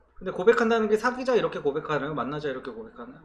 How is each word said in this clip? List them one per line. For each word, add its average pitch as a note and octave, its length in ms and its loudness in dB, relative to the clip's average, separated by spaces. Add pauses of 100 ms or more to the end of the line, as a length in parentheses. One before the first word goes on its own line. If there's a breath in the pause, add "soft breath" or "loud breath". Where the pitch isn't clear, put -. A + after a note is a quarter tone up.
(180)
근데 F#3 140 -8
고백한다는 A3+ 580 4
게 G#3+ 80 4
사귀자 B3 380 0
이렇게 F3 240 2
고백하나요? D3 560 -2
만나자 D3 340 -4
이렇게 C3 220 -8
고백하나요? A#2+ 540 -14